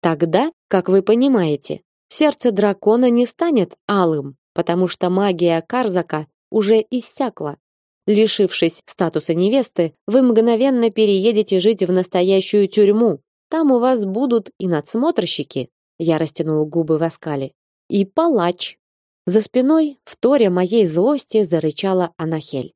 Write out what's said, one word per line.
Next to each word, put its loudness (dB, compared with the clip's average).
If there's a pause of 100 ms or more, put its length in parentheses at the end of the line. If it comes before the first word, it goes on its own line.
Тогда, 0 (160)
как -2
вы 4
понимаете, 0 (260)
сердце 0
дракона 2
не 2
станет -2 (160)
алым, -2 (180)
потому 0
что -4
магия 0
Карзака -4 (220)
уже 2
иссякла. -6 (500)
Лишившись 0
статуса -4
невесты, 0 (120)
вы 2
мгновенно 2
переедете 2
жить 2
в -2
настоящую 2
тюрьму. 2 (300)
Там 2
у 4
вас 0
будут -2
и -4
надсмотрщики", -4 (300)
я 0
растянул -2
губы -2
в -2
оскале, -6 (380)
"и 0
палач". -2 (480)
За 0
спиной, 0
вторя 0
моей 2
злости, 0
зарычала -2
Анахель. -8